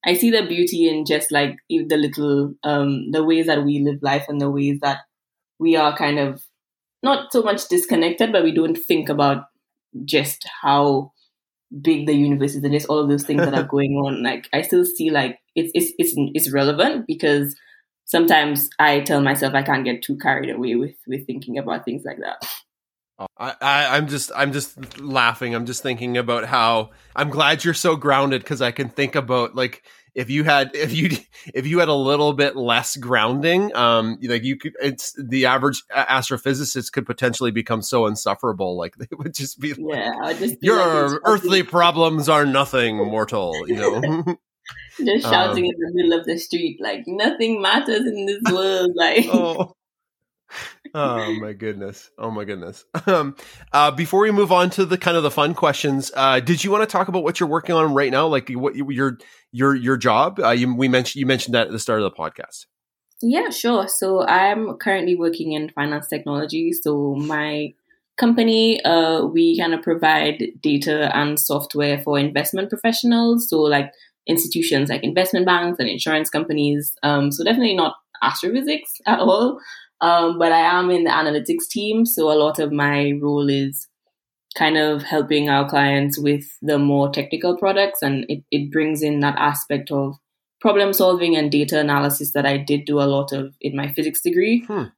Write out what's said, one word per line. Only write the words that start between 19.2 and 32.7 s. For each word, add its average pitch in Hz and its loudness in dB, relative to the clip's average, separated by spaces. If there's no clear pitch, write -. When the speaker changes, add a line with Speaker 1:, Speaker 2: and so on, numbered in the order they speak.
Speaker 1:
myself 139 0
I 139 2
can't 135 0
get 120 -4
too 139 -6
carried 135 -2
away 120 -2
with, 139 -4
with 135 -8
thinking 131 -8
about 85 -6
things - -8
like - -10
that. - -12
Speaker 2:
Oh, 98 -12
I, 123 -8
I, 139 2
I'm 151 0
just, 139 -6
I'm 139 0
just 135 -10
laughing. 123 -2
I'm 117 -4
just 123 -10
thinking 123 -4
about 117 -2
how 113 0
I'm 147 -2
glad 147 0
you're 170 0
so 160 0
grounded 139 2
'cause 131 -6
I 120 0
can 127 -6
think 139 -4
about, 123 -2
like, 127 -4
if 120 -6
you 151 0
had, 139 2
if 147 -4
you, 160 0
if 131 -4
you 165 0
had 165 2
a 151 2
little 143 2
bit 139 0
less 120 -2